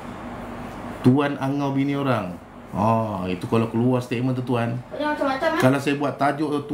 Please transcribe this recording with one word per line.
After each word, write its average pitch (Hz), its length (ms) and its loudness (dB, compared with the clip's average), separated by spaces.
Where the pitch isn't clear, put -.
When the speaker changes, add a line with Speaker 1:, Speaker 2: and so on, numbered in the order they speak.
Speaker 1:
Tuan 139 320 4
angau 139 320 -2
bini 139 240 0
orang. 117 400 0
Oh, 107 560 2
itu 92 160 -4
kalau 113 240 2
keluar 123 320 2
statement 127 320 0
tu, 127 80 -2
tuan. 120 320 0
Speaker 2:
Kau - 80 -10
jangan 302 160 0
macam-macam, 277 400 0
eh? 320 80 0
Speaker 1:
Kalau 135 180 6
saya 139 220 0
buat 139 160 -2
tajuk 143 320 2
tu, 143 120 0